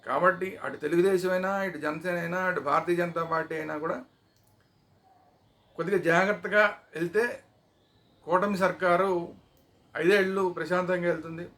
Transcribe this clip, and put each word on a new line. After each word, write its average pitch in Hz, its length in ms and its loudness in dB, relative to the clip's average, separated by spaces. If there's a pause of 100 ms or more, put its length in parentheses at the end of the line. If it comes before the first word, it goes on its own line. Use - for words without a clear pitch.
కాబట్టి 175 580 2
అటు 135 140 -8
తెలుగుదేశం 180 540 2
అయినా, 190 320 0
ఇటు 175 140 -6
జనసేన 165 380 -4
అయినా, 170 240 -4
అటు 180 200 0
భారతీయ 165 360 0
జనతా 170 280 -2
పార్టీ 160 320 -4
అయినా 156 220 -6
కూడా 160 280 -6 (1700)
కొద్దిగా 185 220 -2
జాగ్రత్తగా 190 840 2 (140)
వెళ్తే 185 480 -2 (800)
కూటమి 185 320 2
సర్కారు 180 760 2 (640)
ఐదేళ్ళు 190 600 2
ప్రశాంతంగా 175 520 0
వెళ్తుంది. 165 480 -6